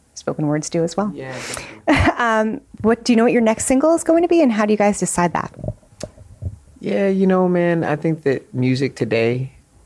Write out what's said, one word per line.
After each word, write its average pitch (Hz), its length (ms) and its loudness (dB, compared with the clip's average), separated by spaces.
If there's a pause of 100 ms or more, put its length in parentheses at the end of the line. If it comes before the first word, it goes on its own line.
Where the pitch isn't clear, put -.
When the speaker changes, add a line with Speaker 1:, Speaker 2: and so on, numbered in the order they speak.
(140)
Speaker 1:
spoken 147 320 -6
words 151 240 -4
do 165 140 -2
as 165 120 -6
well. 208 180 -4
Speaker 2:
Yeah. 131 220 -12 (520)
Speaker 1:
<laughs> 285 120 4 (160)
Um, 220 440 0 (220)
what, 233 220 2
do 247 80 2
you 226 40 4
know 226 80 4
what 240 80 2
your 240 100 2
next 220 240 0
single 294 280 2
is 330 100 -2
going 330 180 4
to 339 60 0
be 339 120 4
and 269 100 4
how 214 140 0
do 214 80 2
you 208 60 0
guys 208 220 2
decide 175 320 0
that? - 200 -6 (1300)
Speaker 2:
Yeah, 202 300 -2
you 196 180 2
know, 185 220 2
man, 175 340 2
I 151 140 -2
think 160 260 -2
that - 320 -4
music 127 400 0
today 117 580 -2 (340)